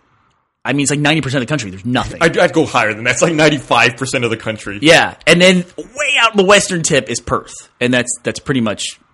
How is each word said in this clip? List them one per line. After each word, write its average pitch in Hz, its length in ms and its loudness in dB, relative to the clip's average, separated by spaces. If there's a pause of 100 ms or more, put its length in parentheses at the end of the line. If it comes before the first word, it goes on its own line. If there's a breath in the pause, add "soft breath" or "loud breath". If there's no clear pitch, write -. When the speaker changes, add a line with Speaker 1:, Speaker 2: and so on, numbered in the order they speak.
(640)
Speaker 1:
I 120 80 -2
mean, 143 120 0
it's 131 60 0
like 147 120 0
ninety 151 180 2
percent 131 240 -4
of 110 60 -6
the - 20 -12
country. 98 180 -4
There's 92 140 -14
nothing. 120 380 -4
Speaker 2:
I'd, 170 160 2
I'd 180 160 2
go 156 120 2
higher 110 280 0
than 107 100 -10
that. 123 120 2
It's - 60 -4
like 180 120 2
ninety-five 135 640 2
percent 127 260 -4
of 117 60 -2
the 110 80 -2
country. 104 440 -10
Speaker 1:
Yeah. 135 360 4 (100)
And 175 140 4
then 180 240 4 (120)
way 285 440 -6
out 226 100 2
in 214 60 -2
the 196 80 4
western 185 360 2
tip 147 280 0
is 117 100 -6
Perth. - 320 -6 (300)
And 123 120 0
that's, 123 160 0 (140)
that's - 160 -6
pretty 135 220 -2
much – - 400 -6 (120)